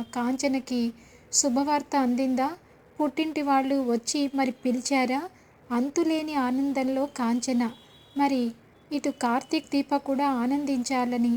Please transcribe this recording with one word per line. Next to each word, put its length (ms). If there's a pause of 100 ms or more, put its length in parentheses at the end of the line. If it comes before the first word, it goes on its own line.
(180)
కాంచనకి 640 (580)
శుభవార్త 540 (100)
అందిందా? 460 (480)
పుట్టింటి 500
వాళ్ళు 300 (140)
వచ్చి 300 (160)
మరి 140 (120)
పిలిచారా? 560 (540)
అంతులేని 580 (100)
ఆనందంలో 580 (180)
కాంచన. 440 (560)
మరి 200 (580)
ఇటు 120 (140)
కార్తీక్, 500
దీప 220 (140)
కూడా 180 (160)
ఆనందించాలని, 920